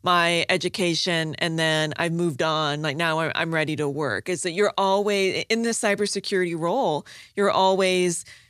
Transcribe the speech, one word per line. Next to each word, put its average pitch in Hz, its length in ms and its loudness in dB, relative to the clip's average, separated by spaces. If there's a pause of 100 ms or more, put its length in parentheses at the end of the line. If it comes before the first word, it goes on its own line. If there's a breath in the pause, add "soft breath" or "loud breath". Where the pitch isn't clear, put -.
my 170 460 4
education 170 880 0
and 165 180 -2
then 156 420 0
I've 170 120 0
moved 170 320 -2
on. 151 400 0
Like, 147 140 -2
now 160 240 0
I'm, 160 160 -2
I'm 165 180 -2
ready 156 220 0
to 147 120 -2
work." 139 400 -4
It's 180 140 -2
that 175 100 -4
you're 202 240 2
always, 196 720 2
in 226 140 0
this 233 160 -2
cybersecurity 196 800 -2
role, 170 480 0 (300 loud breath)
you're 202 160 2
always, 185 720 2 (260 loud breath)